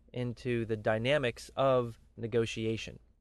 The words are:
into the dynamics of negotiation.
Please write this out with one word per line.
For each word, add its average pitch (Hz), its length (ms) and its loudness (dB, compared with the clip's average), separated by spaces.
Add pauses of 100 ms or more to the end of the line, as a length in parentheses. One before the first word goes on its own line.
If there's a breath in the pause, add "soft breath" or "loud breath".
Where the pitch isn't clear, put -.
(120)
into 123 520 -2
the 110 120 -2
dynamics 117 800 0
of 127 440 2 (160)
negotiation. 113 840 -2 (220)